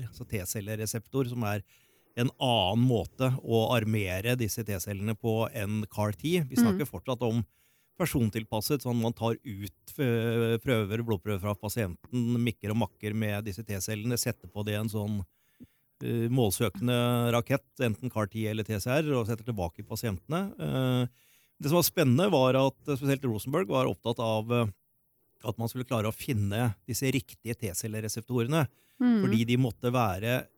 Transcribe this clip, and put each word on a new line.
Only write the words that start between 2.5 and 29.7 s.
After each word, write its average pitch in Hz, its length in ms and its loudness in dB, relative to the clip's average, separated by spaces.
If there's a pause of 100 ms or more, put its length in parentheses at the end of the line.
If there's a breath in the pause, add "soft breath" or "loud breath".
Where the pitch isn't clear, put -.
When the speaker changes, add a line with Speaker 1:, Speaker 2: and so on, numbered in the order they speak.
Speaker 1:
måte 123 440 0 (120)
å 113 300 2
armere 107 640 0
disse 113 280 -2
T-cellene 104 540 -4
på 110 360 0
enn 107 340 -4
car 104 240 -2
T. 170 280 -2
Vi 131 160 -4
Speaker 2:
Mhm. 220 220 4
Speaker 1:
snakker 147 80 -2
fortsatt - 360 -6
om 113 220 2 (540 soft breath)
persontilpasset, 117 840 0
sånn 120 180 -2
man 117 140 0
tar 113 300 0
ut, - 540 -12
eh, 117 600 2
prøver, 110 440 0
blodprøver 104 380 -2
fra 104 140 -2
pasienten, 117 800 -4
mikker 117 340 -2
og 107 60 -2
makker 107 380 -4
med 107 300 -2
disse 110 200 -8
T-cellene, 110 540 -4
setter - 300 -4
på 104 160 -6
det 104 100 -2
en 107 140 -2
sånn, 104 360 -4 (760 loud breath)
eh, 117 260 0
målsøkende 120 1040 2
rakett, 120 300 0 (180)
enten 120 320 0
car 107 140 0
T 110 220 -4
eller 107 160 -2
T 107 140 -2
C 123 120 -4
R, 147 240 2
og 117 120 0
setter 113 180 -4
tilbake 98 340 -4
i 110 40 -12
pasientene. 139 800 -4
Eh, 131 460 0 (540 soft breath)
det 147 100 -2
som 170 60 4
var 175 60 4
spennende 156 480 4
var 131 260 6
at, 135 180 4 (120)
eh, 143 100 0
spesielt 139 280 0
Rosenberg 131 440 -2
var 135 180 2
opptatt 117 320 -2
av, 110 340 0
eh, 120 140 4 (800)
at 113 120 -4
man 117 100 -2
skulle 127 180 -6
klare 110 200 0
å 107 80 -2
finne 107 600 0 (120)
disse - 160 -6 (100)
riktige 120 420 -6
T-cellereseptorene, 117 1120 -2 (340 soft breath)
Speaker 2:
Mhm. 240 220 4
Speaker 1:
fordi 113 240 4
de 123 120 4
måtte 123 340 0